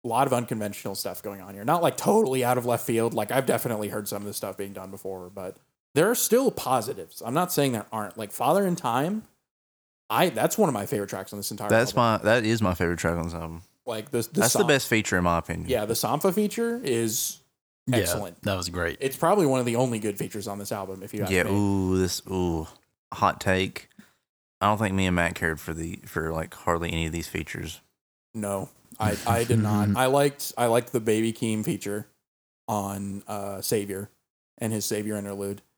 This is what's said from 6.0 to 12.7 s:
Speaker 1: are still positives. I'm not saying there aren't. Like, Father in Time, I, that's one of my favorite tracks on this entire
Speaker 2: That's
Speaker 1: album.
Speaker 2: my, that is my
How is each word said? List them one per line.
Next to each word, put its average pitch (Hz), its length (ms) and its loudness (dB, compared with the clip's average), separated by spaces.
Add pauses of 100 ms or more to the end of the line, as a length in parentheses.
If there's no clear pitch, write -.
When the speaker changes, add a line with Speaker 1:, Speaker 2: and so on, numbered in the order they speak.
Speaker 1:
are 247 60 2
still 247 340 4
positives. 113 760 -2
I'm 120 120 -4
not 175 180 0
saying 139 200 2
there 107 180 -4
aren't. 107 260 -6
Like, 107 140 -8
Father 175 340 2
in 175 100 2
Time, 156 480 -2 (840)
I, 147 200 4
that's 120 280 0
one 190 120 6
of 127 40 0
my 107 140 -2
favorite 101 240 -2
tracks 95 220 -8
on 101 60 -8
this 101 120 -6
entire 104 180 -6
Speaker 2:
That's 113 260 4
Speaker 1:
album. 117 300 4
Speaker 2:
my, 107 80 6
that 120 120 4
is 110 180 2
my 90 100 2